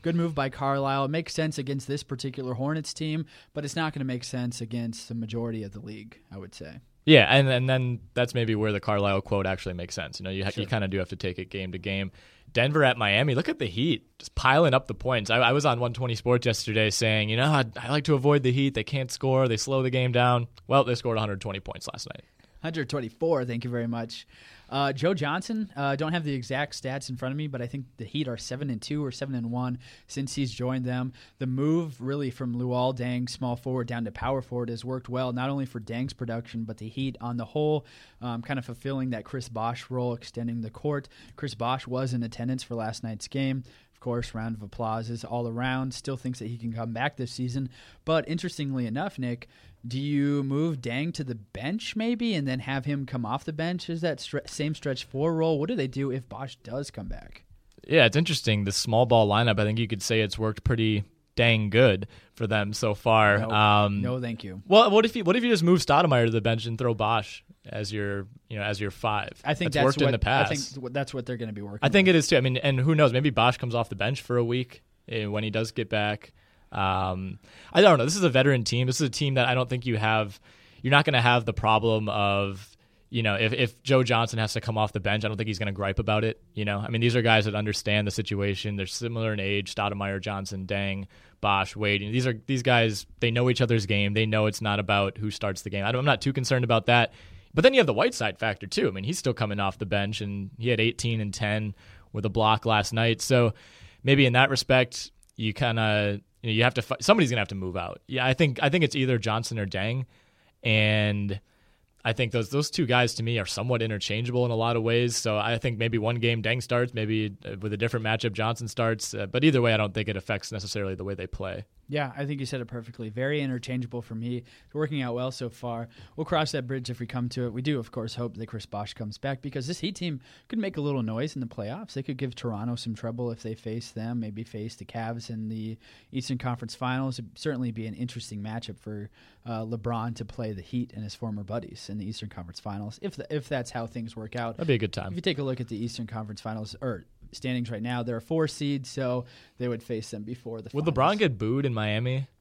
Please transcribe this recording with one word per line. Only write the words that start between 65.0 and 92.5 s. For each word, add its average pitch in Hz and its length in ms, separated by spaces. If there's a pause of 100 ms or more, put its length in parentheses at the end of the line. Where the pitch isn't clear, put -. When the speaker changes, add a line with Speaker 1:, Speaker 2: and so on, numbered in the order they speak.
Speaker 2:
if 233 120
you, 214 80
what 190 100
if 247 80
you 240 80
just 175 140
move 175 160
Stoudemire 143 460
to 113 40
the 113 100
bench 113 260
and 113 120
throw 120 160
Bosh 107 480 (260)
as 104 240
your, 101 360 (200)
you 110 100
know, 101 40
as 104 180
your 101 120
five? 104 400 (120)
Speaker 1:
I 147 100
think 165 180
Speaker 2:
That's 143 100
Speaker 1:
that's - 20
Speaker 2:
worked 139 160
in 147 40
Speaker 1:
what, 131 80
Speaker 2:
the 113 80
past. 120 320
Speaker 1:
I - 20
think 135 200
th-, 127 180
that's 139 200
what 127 140
they're 127 120
gonna 113 140
be 104 100
working 101 200
Speaker 2:
I 143 60
think 190 180
Speaker 1:
with. 180 80
Speaker 2:
it 165 40
is 151 100
too. 160 80
I 131 40
mean, 127 180
and 135 200
who 151 160
knows? 151 180
Maybe 143 180
Bosh 123 260
comes 120 180
off 117 140
the 101 80
bench 107 240
for 123 160
a 120 80
week, 123 400 (240)
eh, 110 180
when 104 160
he 110 80
does 110 220
get 113 160
back. 104 440 (380)
Um, 95 680 (320)
I 180 120
don't 175 160
know. 117 80
This 170 100
is 196 60
a 165 80
veteran 131 340
team. 123 220
This 127 100
is 147 100
a 123 40
team 139 240
that 123 120
I 127 80
don't 127 140
think 123 160
you 117 140
have. 110 420 (400)
You're 127 100
not 143 140
gonna 123 160
have 120 240
the 117 80
problem 110 560
of, 101 580 (440)
you 117 120
know, 104 120
if, 110 180
if 123 300
Joe 131 200
Johnson 117 360
has 110 160
to 113 80
come 110 160
off 107 160
the 107 60
bench, 104 240
I 107 40
don't 107 80
think 107 120
he's 101 100
gonna 104 140
gripe 98 260
about 107 260
it. 110 160 (140)
You 107 100
know, 101 140
I 107 100
mean, 113 140
these 120 120
are 123 60
guys 110 240
that 104 100
understand 104 520
the 98 40
situation. 101 680
They're 95 100
similar 113 480
in 104 60
age: 101 340
Stoudemire, 98 440
Johnson, 98 480
Deng, 98 400 (360)
Bosh, 98 340
Wade. 101 240
You 101 60
know, 107 60
these 127 140
are, 113 200
these 131 160